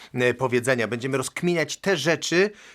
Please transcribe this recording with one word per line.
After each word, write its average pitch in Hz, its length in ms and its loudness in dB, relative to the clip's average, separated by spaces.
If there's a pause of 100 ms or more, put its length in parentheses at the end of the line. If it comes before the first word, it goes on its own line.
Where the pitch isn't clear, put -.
(140)
e, 123 200 2
powiedzenia. 120 540 0
Będziemy 123 300 -4
rozkminiać 160 600 -2
te 190 200 0
rzeczy, 165 540 2 (220)